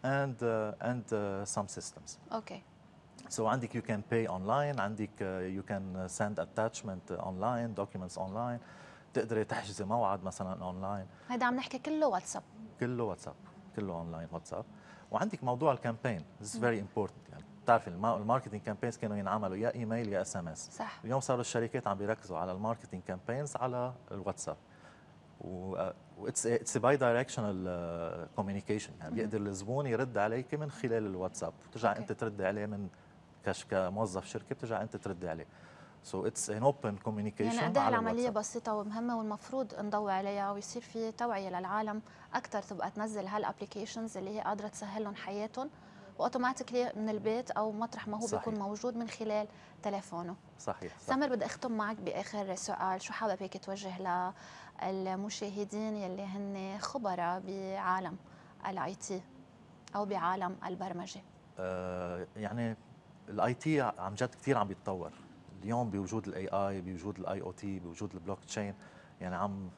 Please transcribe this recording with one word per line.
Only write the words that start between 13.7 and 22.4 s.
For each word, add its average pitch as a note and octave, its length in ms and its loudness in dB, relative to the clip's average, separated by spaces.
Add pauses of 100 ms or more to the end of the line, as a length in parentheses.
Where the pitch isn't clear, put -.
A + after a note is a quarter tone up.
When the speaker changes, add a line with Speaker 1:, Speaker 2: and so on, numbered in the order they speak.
Speaker 1:
كله G2 180 -2
اونلاين E2+ 380 -4
واتساب. F2 340 -6 (460)
وعندك F#3+ 320 2
موضوع B2+ 280 6
الكامبين، A#2 540 2 (160)
this G#2 40 -8
is G#2 100 -6
Speaker 2:
مم. A2+ 60 0
Speaker 1:
very G#2 220 4
important. - 480 -2
يعني - 120 -14 (200)
بتعرفي A2+ 240 8
الما-، G2+ 300 4
الماركتينج G#2+ 440 2
كامبينز A2+ 360 -2
كانوا G#2 200 0
ينعملوا G2 400 2
يا A2+ 160 2
ايميل A2+ 400 0
يا F#2 80 4
اس F#2+ 160 -2
ام F2 100 -2
اس. D#2+ 240 -8
Speaker 2:
صح. - 320 -6
Speaker 1:
اليوم B2+ 160 2
صاروا B2+ 220 2
الشركات A#2 460 0
عم G2+ 100 2
بيركزوا G2+ 400 -2
على F2+ 140 0